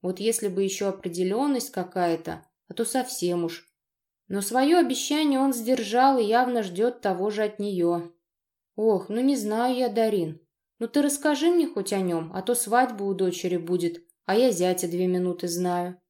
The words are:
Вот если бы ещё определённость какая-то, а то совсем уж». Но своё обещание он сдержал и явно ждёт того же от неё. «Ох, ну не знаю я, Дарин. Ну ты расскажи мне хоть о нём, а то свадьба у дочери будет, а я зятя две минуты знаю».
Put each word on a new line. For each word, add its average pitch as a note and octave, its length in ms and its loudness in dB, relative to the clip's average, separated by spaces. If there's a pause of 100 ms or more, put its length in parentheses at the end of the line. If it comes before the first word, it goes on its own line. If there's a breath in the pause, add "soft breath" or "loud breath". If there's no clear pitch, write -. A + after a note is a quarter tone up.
Вот F#3 200 -4
если A3 260 0
бы F#3+ 160 -2
ещё G3 240 -2
определённость G3 840 -2
какая-то, E3+ 720 -4 (240)
а F#3 40 -12
то A3+ 120 -2
совсем F3 580 -2
уж». E3 260 -8 (600)
Но G3 120 -4
своё C4 380 4
обещание C#4+ 600 0
он C4+ 140 2
сдержал A#3+ 640 2
и A#3 60 2
явно A#3+ 400 2
ждёт G3+ 380 -2
того F#3+ 280 0
же G#3+ 140 -2
от G#3 160 -4
неё. F3 540 -2 (640)
«Ох, G#3+ 320 2
ну G#3+ 120 -2
не C4+ 140 4
знаю A#3 400 0
я, B3 140 0
Дарин. G3+ 500 0 (400)
Ну A#3 80 -4
ты C#4+ 140 2
расскажи D4 480 2
мне E4+ 180 4
хоть G3 260 -4
о G3 60 0
нём, E3 340 -2
а F#3+ 80 -6
то A#3+ 140 0
свадьба A#3 480 0
у G3 100 0
дочери F3+ 440 0
будет, E3+ 500 -2 (200)
а G3 80 2
я B3 160 6
зятя F3+ 360 0
две F3 200 0
минуты F3+ 400 -2
знаю». F3+ 520 -2 (100)